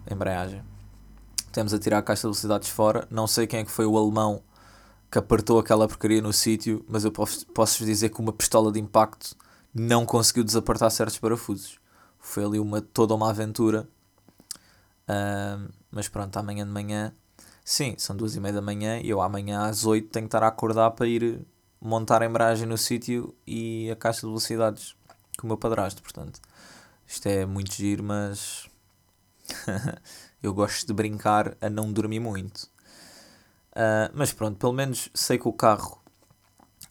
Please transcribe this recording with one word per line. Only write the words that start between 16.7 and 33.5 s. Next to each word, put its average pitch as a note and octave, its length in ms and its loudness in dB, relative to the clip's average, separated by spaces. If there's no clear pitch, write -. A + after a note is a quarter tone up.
manhã, G#2 420 -4
sim, C3 340 -2
são - 180 -6
duas A2 200 -4
e G2 40 -6
meia G2+ 140 -2
da G#2 80 -2
manhã G#2+ 380 -4
e A2+ 100 -6
eu G2+ 100 2
amanhã G2+ 440 -2
às G#2+ 200 -2
oito A2 240 2
tenho A2 160 -4
que G#2+ 40 -10
estar A2 160 2
a A2+ 40 8
acordar A2+ 440 2
para A#2+ 140 -2
ir A#2 380 0
montar A2+ 420 2
a A#2 40 0
embreagem A2+ 400 2
no A2+ 120 -2
sítio A#2+ 560 -4
e A2+ 440 -6
a A2 60 -6
caixa A#2 240 0
de A2+ 60 -10
velocidades A2 680 -2
com - 100 -10
o - 20 -4
meu G#2+ 80 0
padrasto, G#2 460 -2
portanto. - 380 -14
Isto - 200 -10
é G2 180 0
muito G2 300 -6
giro, G2+ 300 -2
mas G2+ 680 -6
<laughs> - 920 -8
eu G2+ 120 -4
gosto G2+ 320 0
de A2+ 60 -4
brincar G#2+ 680 0
a G#2 80 -2
não G#2+ 240 -4
dormir A2 280 -2
muito. G2 480 -8